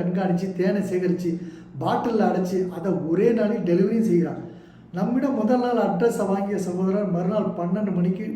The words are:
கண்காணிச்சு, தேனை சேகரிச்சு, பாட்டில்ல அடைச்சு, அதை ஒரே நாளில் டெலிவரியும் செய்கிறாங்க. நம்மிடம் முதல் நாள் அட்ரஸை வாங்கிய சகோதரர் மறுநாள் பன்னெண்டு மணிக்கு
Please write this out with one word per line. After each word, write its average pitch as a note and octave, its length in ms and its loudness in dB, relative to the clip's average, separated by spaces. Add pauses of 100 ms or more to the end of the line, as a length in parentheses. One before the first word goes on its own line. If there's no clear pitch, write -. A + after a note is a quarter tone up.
கண்காணிச்சு, F#3 480 0 (100)
தேனை G3+ 320 0
சேகரிச்சு, F3+ 400 0 (500)
பாட்டில்ல G#3 480 0
அடைச்சு, F3+ 300 0 (180)
அதை F#3 140 -2 (180)
ஒரே G3 200 4 (100)
நாளில் G3+ 300 0
டெலிவரியும் G3 420 2
செய்கிறாங்க. E3+ 320 0 (540)
நம்மிடம் A#3+ 420 0
முதல் A#3+ 240 2
நாள் A#3+ 220 2
அட்ரஸை G3 420 2
வாங்கிய G3 400 -2
சகோதரர் F#3+ 480 0
மறுநாள் F#3+ 420 0
பன்னெண்டு F#3+ 400 -2
மணிக்கு F#3 380 0